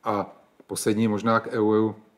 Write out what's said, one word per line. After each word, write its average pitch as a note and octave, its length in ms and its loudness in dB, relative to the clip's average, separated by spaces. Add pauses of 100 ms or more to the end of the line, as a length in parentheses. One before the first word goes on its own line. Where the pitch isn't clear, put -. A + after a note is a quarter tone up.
A G#2 320 -4 (320)
poslední G#2+ 400 -2
možná A2 320 0
k - 80 -6
euru G#2+ 480 2 (220)